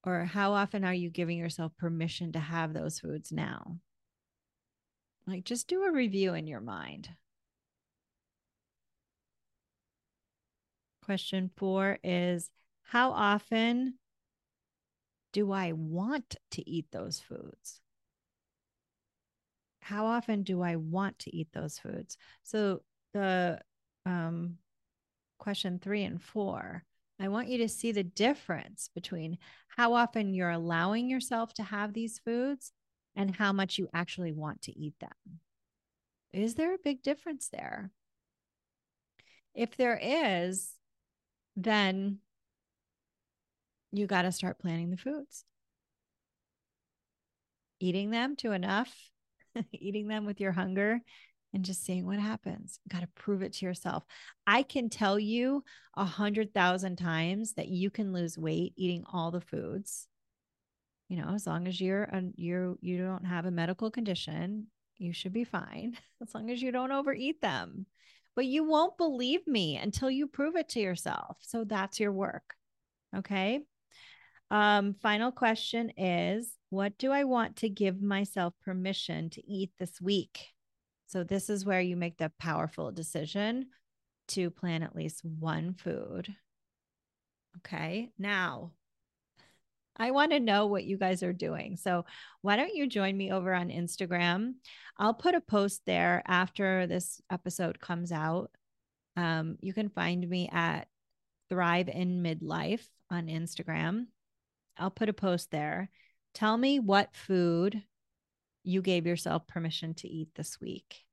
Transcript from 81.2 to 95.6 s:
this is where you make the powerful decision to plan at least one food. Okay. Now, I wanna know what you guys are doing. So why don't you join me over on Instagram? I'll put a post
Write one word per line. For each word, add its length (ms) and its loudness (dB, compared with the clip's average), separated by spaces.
this 260 -2
is 160 0
where 160 4
you 140 0
make 220 -2
the 220 0
powerful 520 0
decision 760 -2
to 200 0
plan 340 -2
at 120 -8
least 280 -6
one 500 -2
food. 600 -6
Okay. 600 -4
Now, 540 -2
I 140 0
wanna 280 6
know 260 6
what 180 2
you 140 -2
guys 260 2
are 80 0
doing. 460 -4
So 280 0
why 160 4
don't 180 2
you 120 2
join 280 2
me 160 0
over 220 2
on 160 0
Instagram? 840 0
I'll 160 4
put 220 4
a 60 4
post 440 2